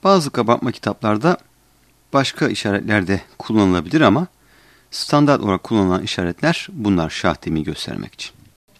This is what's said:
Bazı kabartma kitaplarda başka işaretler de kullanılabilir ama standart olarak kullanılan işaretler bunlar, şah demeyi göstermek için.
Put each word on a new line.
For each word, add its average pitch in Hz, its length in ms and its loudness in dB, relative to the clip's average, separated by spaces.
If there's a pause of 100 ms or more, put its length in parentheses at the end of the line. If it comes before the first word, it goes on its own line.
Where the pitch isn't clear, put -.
Bazı 185 260 4
kabartma 120 420 0
kitaplarda 107 640 -2 (760)
başka 139 340 0
işaretler 104 600 -2
de 95 140 -2 (180)
kullanılabilir 95 640 2
ama 143 260 4 (640)
standart 147 500 2
olarak 95 220 0
kullanılan 95 400 0
işaretler 98 680 -4
bunlar, 101 380 0
şah - 360 -4
demeyi 80 200 -2
göstermek 62 480 -10
için. - 180 -16 (480)